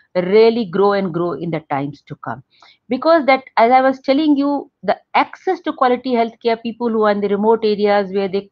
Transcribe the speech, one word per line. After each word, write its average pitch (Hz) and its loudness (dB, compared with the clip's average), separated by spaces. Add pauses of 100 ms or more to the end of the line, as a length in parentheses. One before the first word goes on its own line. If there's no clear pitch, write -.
(140)
really 220 4
grow 196 2
and 190 -2
grow 175 -4
in 165 -8
the 160 -4
times 143 -6
to 147 -16 (100)
come. 127 -12 (460)
Because 285 0
that, 262 2 (140)
as 226 4
I 262 4
was 269 0
telling 294 0
you, 285 -4 (120)
the - -2 (160)
access 339 -2
to 311 -6
quality 247 0
healthcare, 226 -2
people 233 -6
who 220 0
are 208 2
in 202 -2
the 202 -2
remote 214 0
areas 208 0
where 196 -4
they 196 -6